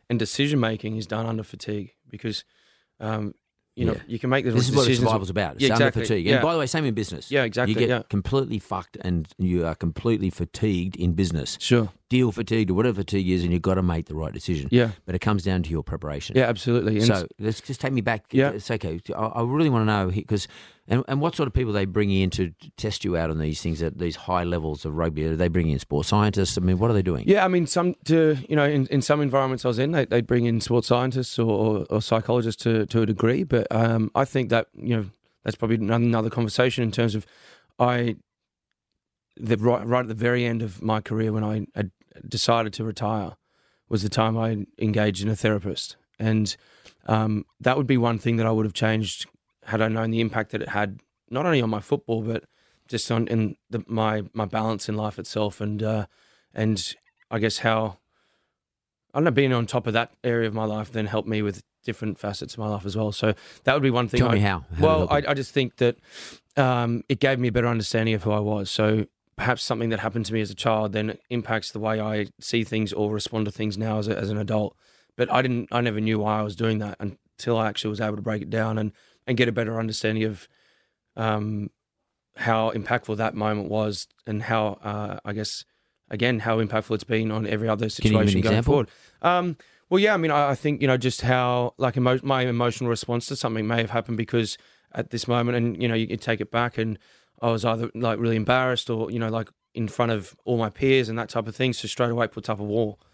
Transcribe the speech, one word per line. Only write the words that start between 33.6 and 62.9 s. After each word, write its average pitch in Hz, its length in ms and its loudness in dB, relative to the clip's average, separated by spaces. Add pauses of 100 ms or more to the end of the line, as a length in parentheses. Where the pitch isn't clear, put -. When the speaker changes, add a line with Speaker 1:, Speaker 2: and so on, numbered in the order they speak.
Speaker 1:
um, 113 440 2
I 135 120 2
think 127 240 -2
that, 117 240 2
you - 220 -2
know, 104 100 -2 (380)
that's 110 120 -2
probably 117 200 0
an-, 107 140 -2
another 117 380 2
conversation 120 560 0
in 110 60 0
terms 113 240 0
of 107 100 -4 (540)
I, 120 380 0 (1200)
the 110 200 0
right, 113 300 2
right 123 140 2
at 120 80 -4
the 110 60 -6
very 120 300 0
end 117 160 -2
of 104 220 -6
my 110 180 0
career 110 320 -2
when 107 120 0
I 107 300 -2
had 101 160 -2 (380)
decided 113 460 0
to 110 100 -6
retire 107 520 -4 (520)
was 107 140 0
the 107 60 0
time 113 280 2
I 113 300 -2 (120)
engaged 104 440 2
in 104 60 0
a 107 80 0
therapist. 104 600 -2 (220)
And, 110 360 0 (520)
um, 110 400 0 (140)
that 127 160 2
would 139 100 0
be 135 100 4
one 117 220 2
thing 117 180 0
that 113 100 2
I 113 40 2
would 110 160 2
have 98 80 -6
changed 110 520 -2 (380)
had 110 160 -2
I 110 80 2
known 113 220 -2
the 113 100 0
impact 110 300 -2
that 110 100 -6
it - 100 -6
had, 104 300 -2 (300)
not 139 160 -2
only 147 160 4
on 113 80 0
my 104 100 -2
football, 113 400 -2
but 113 240 -4 (440)
just 120 220 -4
on, 117 180 2
in 110 280 0 (140)
the, 113 160 -4
my, 110 360 0 (120)
my 110 100 -2
balance 110 440 -2
in 107 80 -4
life 107 220 -6
itself. 104 420 -4
And, 104 220 -4
uh, 107 240 -2 (460)
and 110 420 -2 (360)
I 113 80 -4
guess 107 200 0
how, 110 400 0 (1160)
I 139 40 -2
don't 156 60 2
know, 170 60 4
being 131 220 4
on 120 140 2
top 120 200 -2
of 113 80 0
that 117 180 0 (120)
area 117 240 0
of 104 60 -6
my 110 100 -2
life 107 280 -6
then 110 140 -2
helped 107 220 -2
me 107 140 -2
with 101 200 -4 (220)
different 107 340 -6
facets - 360 -8
of - 40 -12
my 107 100 -4
life 101 160 -4
as 101 120 -6